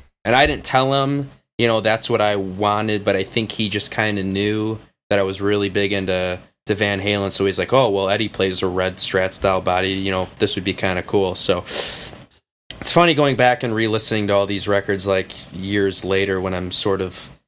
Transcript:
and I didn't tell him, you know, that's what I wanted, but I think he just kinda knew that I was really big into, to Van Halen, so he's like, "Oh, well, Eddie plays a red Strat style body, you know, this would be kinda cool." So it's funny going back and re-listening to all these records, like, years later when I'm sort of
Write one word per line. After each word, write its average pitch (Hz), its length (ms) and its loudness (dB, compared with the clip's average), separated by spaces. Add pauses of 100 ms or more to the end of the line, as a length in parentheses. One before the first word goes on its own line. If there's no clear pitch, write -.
(240)
and 113 100 4
I 143 120 6
didn't 139 180 -2
tell 131 280 2 (120)
him, 139 260 -2 (260)
you 117 120 2
know, 113 120 2
that's 110 300 0
what 110 100 2
I 104 160 2
wanted, 104 680 0
but 101 120 2
I 95 80 0
think 107 280 -4
he 110 160 -2
just 101 240 -4
kinda 104 320 0
knew 107 540 -2 (300)
that 101 120 2
I - 20 2
was 95 180 -2
really 101 280 2
big 101 240 0
into, 92 440 -2 (300)
to 104 80 2
Van 101 260 0
Halen, 101 300 0
so 98 160 0
he's 92 140 0
like, 90 120 -2
"Oh, 127 180 4
well, 98 200 0
Eddie 107 180 0
plays 95 320 -2
a 95 60 0
red 92 300 -2
Strat 92 380 -2
style 95 260 0
body, 92 320 0
you 98 180 -2
know, 92 180 -2 (120)
this - 160 0
would 95 80 -6
be 95 100 0
kinda 92 300 -2
cool." 95 320 0
So 90 240 0
it's - 1300 -8
funny 170 240 6
going 139 220 2
back 123 260 4
and 120 100 -2
re-listening 110 540 0
to 101 80 2
all 101 120 4
these 98 200 -4
records, 101 400 0
like, 95 240 0 (240)
years 98 500 -2
later 95 360 0
when 92 140 -2
I'm 90 180 -4
sort 98 280 0
of - 300 -8 (180)